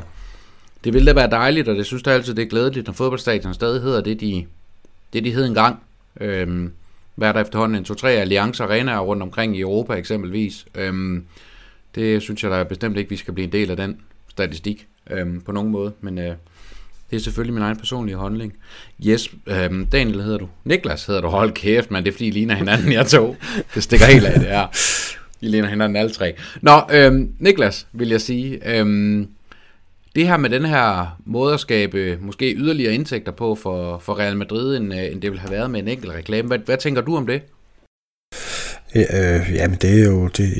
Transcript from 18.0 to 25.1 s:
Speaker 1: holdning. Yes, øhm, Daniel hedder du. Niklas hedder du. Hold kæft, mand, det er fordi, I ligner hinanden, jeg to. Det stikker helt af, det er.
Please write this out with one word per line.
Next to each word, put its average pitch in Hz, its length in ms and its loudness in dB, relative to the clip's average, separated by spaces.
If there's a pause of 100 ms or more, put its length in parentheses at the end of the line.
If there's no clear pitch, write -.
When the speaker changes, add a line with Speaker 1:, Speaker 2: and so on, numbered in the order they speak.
Speaker 1:
holdning. 101 360 -6 (540)
Yes, 110 240 2 (160)
øhm, 92 400 -2
Daniel 110 360 0
hedder 104 160 -4
du. 95 100 -10 (160)
Niklas - 420 -2
hedder 98 140 0
du. 87 80 -2
Hold 104 240 2
kæft, 110 380 0
mand, 92 140 -2
det 98 60 2
er 95 40 -8
fordi, 120 120 -4
I 107 40 0
ligner 107 240 0
hinanden, 101 380 2
jeg 117 140 4
to. 123 300 0 (380)
Det 107 80 -2
stikker 113 240 8
helt 127 200 10
af, 95 140 6
det 95 100 0
er. 98 160 0 (720)